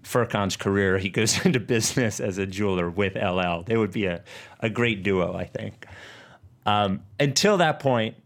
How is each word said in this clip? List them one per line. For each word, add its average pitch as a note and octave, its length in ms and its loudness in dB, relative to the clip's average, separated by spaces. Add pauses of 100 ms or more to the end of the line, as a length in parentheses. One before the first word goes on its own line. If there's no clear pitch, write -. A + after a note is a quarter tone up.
Furkan's G#2+ 520 0
career, G2 420 2
he F#2+ 100 -2
goes A2 320 0
<laughs> - 60 -6
into C#3 140 4
business A2+ 600 0
as G#2 160 -2
a G2 100 -2
jeweler F#2 440 -2
with F#2+ 260 -2
L F#2 240 0
L. F2 220 -2
They A2+ 160 0
would G#2 140 2
be G#2+ 120 -2
a, F2 180 -2 (380)
a A#2 80 0
great A2+ 340 0
duo, F2+ 320 2
I F2+ 120 -6
think. - 400 -10 (800)
Um, G#2 360 2 (160)
until E3+ 380 4
that D#3+ 240 2
point A#2 460 0